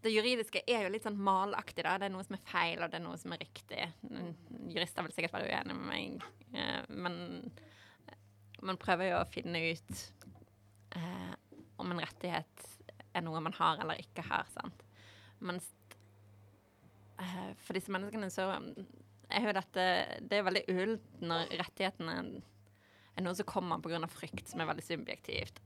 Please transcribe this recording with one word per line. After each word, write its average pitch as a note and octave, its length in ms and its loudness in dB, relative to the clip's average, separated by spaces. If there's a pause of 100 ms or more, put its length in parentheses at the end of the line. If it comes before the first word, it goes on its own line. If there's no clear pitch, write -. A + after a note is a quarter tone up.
det A3+ 80 4
juridiske A3 560 4
er A#3 160 6
jo F#3 80 2
litt A3 140 -2
sånn G#3 160 0
malaktig G3 640 4
da, F3+ 120 6
det G3 120 0
er F#3+ 80 -2
noe F#3 100 -4
som G3 80 -6
er - 140 -10
feil, E3+ 340 4
og E3 80 2
det E3 80 -4
er E3+ 60 -4
noe E3+ 160 -6
som F3 120 -8
er E3+ 60 -6
riktig. - 460 -4 (180)
Mm, F3 300 -6 (400)
jurister E3+ 340 0
vil - 80 -8
sikkert E3+ 220 0
være - 160 0
uenige - 260 0
med - 80 -6
meg, - 380 -4 (340)
eh, - 300 -2
men F3 640 -6 (1080)
man F#3+ 200 -2
prøver F3+ 300 4
jo F3 80 6
å E3+ 100 2
finne E3+ 300 0 (100)
ut, - 320 -4 (920)
eh, F3+ 380 -4 (440)
om F3+ 140 -2
en E3+ 100 0
rettighet - 640 -6 (480)
er F3+ 80 0
noe D#3+ 180 -2
man D#3+ 120 -2
har D#3+ 260 4
eller D#3+ 240 -2
ikke - 240 -8
har, - 240 2
sant? - 320 -10 (580)
Mens, F3 300 -6 (1500)
eh, F#3 360 -6
for - 200 -8
disse F#3+ 160 0
menneskene G3+ 400 -2
så F#3+ 180 0 (840)
er A3 160 4
jo G#3 80 4
dette, F#3 320 2 (340)
det - 180 2
er G3+ 60 4
veldig F#3 240 4
ullent G3 540 2
når E3 240 2 (160)
rettighetene F3+ 560 -2 (1000)
er F#3+ 60 0
noe F3+ 120 2
som G3 120 0
kommer F3+ 340 2
på E3 80 -6
grunn E3 160 0
av E3 80 -6
frykt, - 360 -8
som - 120 -4
er D#3+ 60 2
veldig D#3 180 -2
subjektivt. - 800 -4